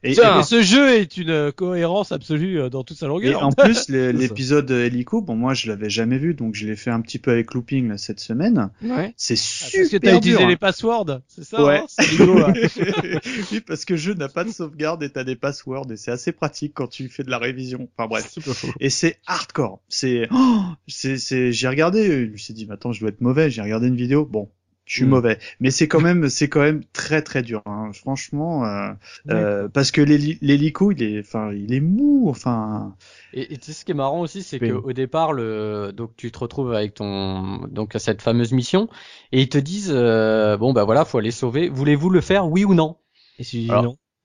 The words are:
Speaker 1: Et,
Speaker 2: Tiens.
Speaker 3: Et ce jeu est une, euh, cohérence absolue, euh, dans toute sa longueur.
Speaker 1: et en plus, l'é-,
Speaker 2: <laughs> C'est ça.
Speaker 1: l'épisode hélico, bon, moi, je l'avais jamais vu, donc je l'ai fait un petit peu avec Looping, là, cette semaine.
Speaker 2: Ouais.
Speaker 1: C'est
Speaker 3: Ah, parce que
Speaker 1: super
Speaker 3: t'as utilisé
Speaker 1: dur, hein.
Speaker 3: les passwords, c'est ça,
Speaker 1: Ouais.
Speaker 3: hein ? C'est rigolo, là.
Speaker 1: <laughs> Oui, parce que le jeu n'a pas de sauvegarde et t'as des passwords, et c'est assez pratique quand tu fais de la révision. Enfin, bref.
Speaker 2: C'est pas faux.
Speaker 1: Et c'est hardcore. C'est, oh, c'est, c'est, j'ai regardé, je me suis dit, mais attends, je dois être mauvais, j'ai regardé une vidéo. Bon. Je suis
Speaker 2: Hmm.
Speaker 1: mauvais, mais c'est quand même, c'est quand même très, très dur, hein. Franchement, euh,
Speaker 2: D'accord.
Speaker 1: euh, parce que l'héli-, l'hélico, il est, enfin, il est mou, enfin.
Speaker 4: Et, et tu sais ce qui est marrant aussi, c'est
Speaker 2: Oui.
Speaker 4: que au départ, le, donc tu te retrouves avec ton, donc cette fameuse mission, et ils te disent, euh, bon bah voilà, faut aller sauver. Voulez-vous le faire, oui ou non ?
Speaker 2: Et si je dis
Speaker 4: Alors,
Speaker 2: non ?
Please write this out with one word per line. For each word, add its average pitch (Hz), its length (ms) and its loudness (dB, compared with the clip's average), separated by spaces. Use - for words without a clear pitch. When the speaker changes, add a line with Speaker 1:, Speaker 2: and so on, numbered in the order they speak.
Speaker 1:
Et, 127 100 0
Speaker 2:
Tiens. 196 280 8
Speaker 3:
Et - 20 4
ce 233 180 4
jeu 254 280 6
est 180 180 -2
une, 165 140 -4
euh, 147 200 0
cohérence 180 600 -2
absolue, 160 500 -2
euh, 127 80 -2
dans 131 140 -6
toute 151 140 -14
sa 135 100 -8
longueur. 135 340 0
Speaker 1:
et - 20 -2
en 139 80 4
plus, 196 380 4
l'é-, 131 180 2
Speaker 2:
<laughs> 127 40 2
C'est - 0 -
ça. 120 80 0
Speaker 1:
l'épisode 131 500 0
hélico, 123 520 0
bon, 131 140 -6
moi, 123 200 0
je 113 120 -6
l'avais 107 220 -6
jamais 113 300 0
vu, 160 160 -2
donc 113 180 -6
je 107 140 -8
l'ai 107 80 -6
fait 120 160 -6
un 113 100 -2
petit - 160 -10
peu 127 140 -2
avec 117 240 0
Looping, 127 340 -2
là, 104 80 -6
cette - 220 -10
semaine. 180 500 0
Speaker 2:
Ouais. 233 340 -6
Speaker 1:
C'est - 160 -4
Speaker 3:
Ah, - 40 0
parce - 100 -10
que 381 140 2
Speaker 1:
super 214 260 4
Speaker 3:
t'as - 60 8
utilisé 220 200 4
Speaker 1:
dur, 190 80 6
hein. 180 40 4
Speaker 3:
les 175 80 4
passwords, 196 680 -2
c'est - 160 -20
ça, 180 220 0
Speaker 1:
Ouais. 143 140 6
Speaker 3:
hein ? - 80 -6
C'est - 180 0
rigolo, 175 320 6
là. - 160 6
Speaker 1:
<laughs> 202 960 -2
Oui, 220 100 -4
parce 156 240 -10
que 185 80 -4
le 170 60 -2
jeu 180 140 -4
n'a 147 160 -6
pas 170 140 -6
de 220 80 -6
sauvegarde 156 500 -6
et 143 80 -6
t'as 135 140 -8
des 127 120 -4
passwords, 135 560 -8
et 110 60 -12
c'est - 140 -10
assez 123 200 -4
pratique - 440 -6
quand 127 120 -6
tu 131 220 -12
fais 139 140 -12
de 127 80 -6
la 123 80 -2
révision. 127 480 -6
Enfin, 117 100 -4
bref. 113 240 -4
Speaker 2:
C'est 160 140 -14
pas 135 80 -6
faux. - 140 -8
Speaker 1:
Et 135 120 0
c'est 165 340 -2
hardcore. 139 540 -6
C'est, 120 420 -2
oh, 254 280 4
c'est, 135 300 -6
c'est, 127 340 0
j'ai 123 160 -2
regardé, 160 600 2
je 107 40 -8
me 107 60 -16
suis - 160 -16
dit, 110 140 -12
mais 104 80 -10
attends, 120 160 -6
je 110 80 -6
dois 110 100 -2
être 104 120 -8
mauvais, 135 280 2
j'ai 113 140 -6
regardé 110 240 0
une 127 80 2
vidéo. 127 300 0
Bon. 107 240 -6
Je - 100 -8
suis 127 80 2
Speaker 2:
Hmm. 135 40 4
Speaker 1:
mauvais, 120 300 4
mais 131 120 2
c'est 151 160 2
quand 160 120 2
même, 165 300 4
c'est 143 180 0
quand 147 140 0
même 151 220 2
très, 151 300 -2
très 135 180 -4
dur, 113 240 -6
hein. 104 260 -8
Franchement, 143 760 -6
euh, 101 220 -4
Speaker 2:
D'accord. 110 180 0
Speaker 1:
euh, 104 240 -2
parce 135 220 0
que - 100 0
l'héli-, 147 440 4
l'hélico, 147 480 2
il 143 100 -2
est, 107 200 -2
enfin, 107 320 -6
il 104 200 -6
est 135 60 0
mou, 240 500 2
enfin. 107 640 -4
Speaker 4:
Et, - 180 -8
et 143 60 -12
tu - 80 -18
sais 151 80 -16
ce - 100 -18
qui 180 100 -6
est - 20 -2
marrant 139 260 -2
aussi, 180 220 -8
c'est 127 180 -8
Speaker 2:
Oui. 120 80 0
Speaker 4:
que 113 40 0
au 127 200 -6
départ, 151 400 -2
le, 107 580 -4
donc 113 240 -12
tu 117 160 -10
te - 60 -20
retrouves 123 340 -6
avec 107 220 -2
ton, 98 680 -6
donc 107 260 -6
cette 107 240 -4
fameuse 117 300 2
mission, 156 360 0
et 131 100 4
ils 135 80 2
te 147 80 0
disent, 185 340 -2
euh, 110 640 4
bon 113 160 0
bah 113 120 4
voilà, 113 200 4
faut - 140 -2
aller 110 140 0
sauver. 131 360 -2
Voulez-vous 147 440 2
le 175 100 6
faire, 190 260 2
oui 180 160 2
ou 196 120 6
non ? 160 220 2
Speaker 2:
Et 123 40 -10
si 117 180 -6
je - 40 -4
dis 113 60 -2
Speaker 4:
Alors, 107 140 4
Speaker 2:
non ? 127 120 -6